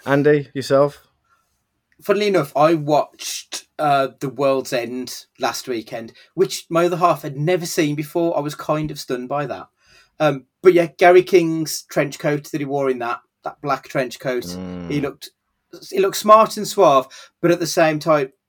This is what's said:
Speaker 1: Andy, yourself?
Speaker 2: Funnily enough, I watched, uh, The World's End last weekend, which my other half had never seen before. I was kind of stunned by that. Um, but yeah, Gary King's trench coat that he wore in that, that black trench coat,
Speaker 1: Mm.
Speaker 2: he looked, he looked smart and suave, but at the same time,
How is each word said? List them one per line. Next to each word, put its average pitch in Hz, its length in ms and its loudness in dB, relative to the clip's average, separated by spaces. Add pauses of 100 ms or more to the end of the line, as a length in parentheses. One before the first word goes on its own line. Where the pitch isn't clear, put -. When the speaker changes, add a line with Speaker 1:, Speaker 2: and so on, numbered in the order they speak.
Speaker 1:
Andy, 143 480 2
yourself? 143 520 0 (960)
Speaker 2:
Funnily 208 260 0
enough, 165 280 0
I 156 160 4
watched, - 960 -4 (120)
uh, 143 300 0 (120)
The 139 100 -6
World's 135 420 -2
End 123 540 -6 (120)
last 120 300 -4
weekend, 117 460 -10 (180)
which - 380 -2
my 170 160 2
other 175 100 0
half 165 240 2
had 147 160 -12
never 170 300 -2
seen 151 280 -2
before. 170 400 -4
I - 60 -2
was 147 140 -6
kind 151 360 -4
of 147 80 -14
stunned 127 300 -8
by 143 180 -6
that. 95 220 -12 (500)
Um, 147 280 0 (160)
but 185 100 8
yeah, 170 140 4
Gary 180 380 6
King's 160 580 0
trench 147 360 -4
coat 147 260 -4
that 151 180 -8
he - 20 -6
wore 139 240 -4
in 127 120 -2
that, 117 200 -6 (240)
that - 160 -12
black 139 260 -6
trench 127 320 -6
coat, 127 260 -6
Speaker 1:
Mm. 90 460 -10
Speaker 2:
he 147 120 -4
looked, - 260 -10 (600)
he - 80 -8
looked 381 180 2
smart 214 400 6
and 202 100 -8
suave, 151 400 4 (360)
but 170 80 2
at 170 100 0
the 170 60 -6
same 156 320 0
time, 147 340 0 (160)